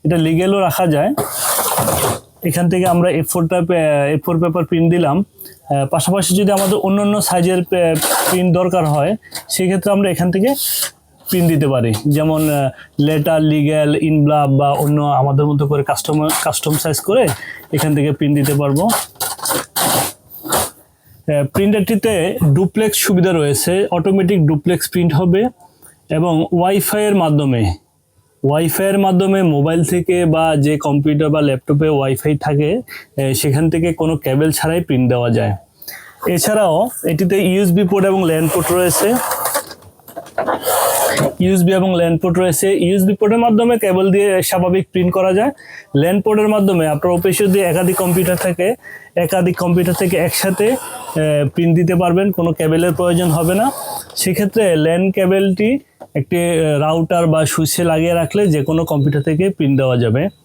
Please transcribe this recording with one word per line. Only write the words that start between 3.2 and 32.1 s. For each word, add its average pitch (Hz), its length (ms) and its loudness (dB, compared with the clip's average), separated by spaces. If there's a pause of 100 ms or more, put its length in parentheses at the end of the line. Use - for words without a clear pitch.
ফোরটা 175 400 -2
পে-, 156 520 0
এ 156 120 -2
ফোর 170 180 0
পেপার 170 220 -2
প্রিন্ট 165 280 0
দিলাম। 165 260 0
আহ, - 680 -6
পাশাপাশি 180 500 0
যদি 202 160 2
আমাদের 196 240 0
অন্যান্য 202 460 0
সাইজের 180 420 0
পে-, 170 320 0 (340)
প্রিন্ট 180 260 0
দরকার 180 300 0
হয়, 151 300 0 (340)
সেক্ষেত্রে 190 420 -2
আমরা 196 200 0
এখান 175 200 0
থেকে 208 220 0 (760)
প্রিন্ট 175 220 2
দিতে 151 160 2
পারি, 117 260 0 (140)
যেমন, 156 420 0
আহ, 143 200 0 (300)
লেটার, 156 420 0
লিগ্যাল, 151 540 2
ইনভলভ 147 600 2
বা 143 140 2
অন্য 147 300 0
আমাদের 139 440 0
মতো 147 220 0
করে 143 160 0
কাস্টমার, 151 460 -2 (140)
কাস্টম 151 280 -4
সাইজ 151 280 -2
করে 214 280 2 (460)
এখান 151 220 0
থেকে 147 160 0
প্রিন্ট 147 280 0
দিতে 143 140 0
পারবো। 143 320 0
আহ, - 2500 -6 (100)
প্রিন্টারটিতে 202 840 0 (160)
ডুপ্লেক্স 202 440 0
সুবিধা 180 340 2
রয়েছে, 170 600 0
অটোমেটিক 180 560 2
ডুপ্লেক্স 160 420 0
প্রিন্ট 175 240 0
হবে 185 320 2 (640)
এবং 160 420 0
ওয়াইফাইয়ের 202 640 0
মাধ্যমে, 139 580 2 (680)
ওয়াইফাইয়ের 170 560 0
মাধ্যমে 190 440 2
মোবাইল 160 400 2
থেকে 175 420 0
বা 160 300 2
যে 147 220 2
কম্পিউটার 147 520 0
বা 151 120 0
ল্যাপটপে 147 480 0
ওয়াইফাই 139 480 0